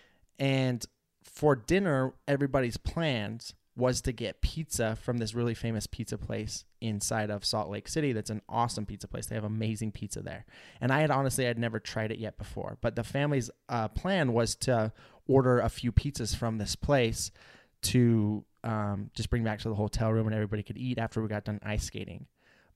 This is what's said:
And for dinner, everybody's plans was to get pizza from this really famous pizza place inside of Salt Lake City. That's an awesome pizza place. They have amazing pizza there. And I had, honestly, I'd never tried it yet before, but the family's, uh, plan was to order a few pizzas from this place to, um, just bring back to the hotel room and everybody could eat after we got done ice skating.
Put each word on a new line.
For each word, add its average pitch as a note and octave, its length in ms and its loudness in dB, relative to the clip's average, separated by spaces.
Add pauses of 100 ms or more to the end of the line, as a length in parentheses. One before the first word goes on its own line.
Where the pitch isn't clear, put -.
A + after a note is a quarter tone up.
(400)
And C3 440 2 (400)
for D3 320 4
dinner, C#3+ 580 2 (140)
everybody's C3+ 500 2
plans A2+ 760 -2 (220)
was B2 260 2
to C3+ 100 -2
get A2 300 -6
pizza A#2 540 -2
from A#2+ 240 -2
this G#2+ 140 -2
really A#2+ 200 0
famous A2+ 340 -2
pizza - 300 -6
place - 480 -6 (160)
inside G#2+ 480 -2
of G2+ 160 -4
Salt G#2+ 240 0
Lake G2+ 180 -8
City. D3 240 0
That's A2 200 -2
an G#2+ 180 -6
awesome A#2 360 0
pizza G#2 220 -10
place. - 200 -8
They A#2 80 -6
have G#2+ 100 -4
amazing A2 480 -2
pizza - 280 -8
there. F#2+ 240 -10 (360)
And B2+ 100 2
I C#3 80 4
had, D#3 120 4
honestly, C3 360 2
I'd A#2 100 0
never A2+ 220 0
tried A2 320 -4
it A2 60 -6
yet A2 200 -8
before, - 440 -8
but A2+ 140 0
the A#2 80 0
family's, C#3 460 0 (200)
uh, A2+ 180 0
plan E3+ 460 2
was A#2 220 2
to A2+ 360 2 (360)
order B2+ 320 6
a A2 100 2
few - 220 -2
pizzas - 440 0
from A2+ 220 0
this G#2 180 -2
place B2 560 2 (520)
to, A2+ 600 4 (220)
um, G#2 480 -2
just - 160 -4
bring A#2+ 160 0
back G#2+ 140 -2
to A2+ 100 -4
the A2 60 -2
hotel G#2+ 360 2
room A2 140 4
and G#2+ 100 0
everybody G#2+ 280 -2
could G#2+ 140 -10
eat B2 200 -4
after A2+ 240 -2
we G#2+ 80 -2
got G#2+ 160 -4
done G#2 180 -4
ice G#2+ 220 -2
skating. G2 400 -10 (500)